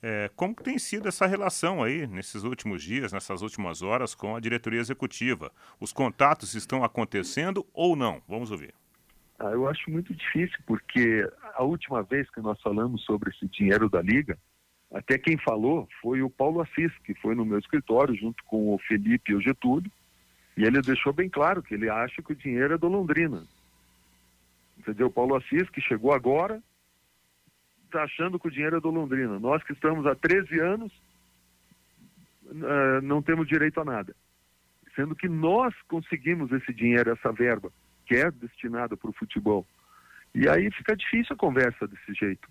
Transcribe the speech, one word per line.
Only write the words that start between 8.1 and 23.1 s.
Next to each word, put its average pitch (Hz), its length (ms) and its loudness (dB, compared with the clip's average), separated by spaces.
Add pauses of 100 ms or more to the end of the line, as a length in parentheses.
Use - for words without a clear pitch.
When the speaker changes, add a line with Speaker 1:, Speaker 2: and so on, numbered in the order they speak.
Speaker 1:
Vamos 110 240 -6
ouvir. 80 200 -12 (680)
Speaker 2:
Ah, 104 100 -4
eu 123 180 0
acho 156 220 -6
muito 170 240 -4
difícil, 165 500 -2
porque 113 640 2 (280)
a 127 80 0
última 139 400 -2
vez 135 260 -4
que 117 100 -12
nós 107 200 -4
falamos 110 440 -2
sobre 104 260 -2
esse - 180 -8
dinheiro 104 420 4
da 90 100 4
Liga, 117 380 2 (560)
até 127 240 0
quem 160 180 2
falou 123 520 0 (120)
foi 131 220 0
o 131 80 0
Paulo 160 300 0
Assis, 160 320 -2 (100)
que - 140 -8
foi 110 180 -2
no 120 100 0
meu 104 140 0
escritório 131 560 2
junto 110 300 -6
com 107 280 0
o 98 60 2
Felipe 107 540 0
e - 20 4
o 101 60 2
Getúlio, 135 500 0 (640)
e 104 100 2
ele 131 180 4
deixou 131 320 2
bem 180 160 0
claro 170 320 2
que - 100 -10
ele 107 160 -2
acha 113 320 -2
que - 120 -8
o 147 40 -4
dinheiro 135 380 0
é 170 40 0
do 170 80 0
Londrina. 160 560 0 (1400)